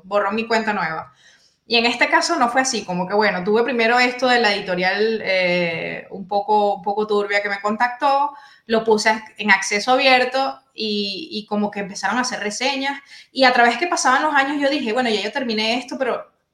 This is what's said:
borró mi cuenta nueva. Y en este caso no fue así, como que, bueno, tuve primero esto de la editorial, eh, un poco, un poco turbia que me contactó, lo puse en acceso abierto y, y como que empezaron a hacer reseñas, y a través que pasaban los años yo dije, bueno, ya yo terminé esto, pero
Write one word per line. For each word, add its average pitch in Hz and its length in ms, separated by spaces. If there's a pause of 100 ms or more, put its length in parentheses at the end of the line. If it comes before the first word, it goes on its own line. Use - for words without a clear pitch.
borró 202 260
mi 220 160
cuenta 220 240
nueva. 165 400 (560)
Y 233 80
en 233 100
este 262 240
caso 330 280
no 247 120
fue 262 120
así, 233 240
como 180 200
que, 190 80
bueno, 190 300
tuve 214 200
primero 240 360
esto 247 280
de 247 120
la 208 160
editorial, 196 680
eh, 175 920
un 196 140
poco, 202 500
un 185 60
poco 208 240
turbia 202 380
que 202 60
me 202 100
contactó, 247 760 (340)
lo 226 180
puse 220 360 (160)
en 208 140
acceso 202 400
abierto 262 680 (120)
y, 208 560
y 214 160
como 208 240
que 202 120
empezaron 196 360
a 254 40
hacer 220 180
reseñas, 269 600 (320)
y 262 100
a 254 80
través 240 260
que 349 100
pasaban 294 360
los 302 100
años 285 280
yo 277 80
dije, 247 240
bueno, 247 160
ya 202 120
yo 208 120
terminé 226 440
esto, 254 200
pero 247 340 (220)